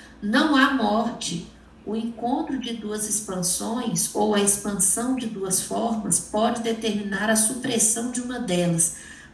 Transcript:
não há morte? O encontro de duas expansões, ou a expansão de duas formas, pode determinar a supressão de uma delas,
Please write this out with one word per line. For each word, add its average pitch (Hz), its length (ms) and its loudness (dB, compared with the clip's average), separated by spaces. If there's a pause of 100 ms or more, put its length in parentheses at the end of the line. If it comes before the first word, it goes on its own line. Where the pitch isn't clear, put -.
(200)
não 277 360 4
há 269 180 6
morte? 220 720 0 (400)
O 208 80 -4
encontro 240 640 -2
de 233 160 -6
duas 208 340 -4
expansões, 208 1040 -2
ou 214 220 2
a 202 60 4
expansão 202 720 2
de 226 120 -2
duas 190 360 -2
formas, 208 560 0
pode 226 440 0
determinar 208 680 -2
a 220 60 6
supressão 233 760 2
de 247 100 -4
uma 247 200 -6
delas, 175 560 2 (380)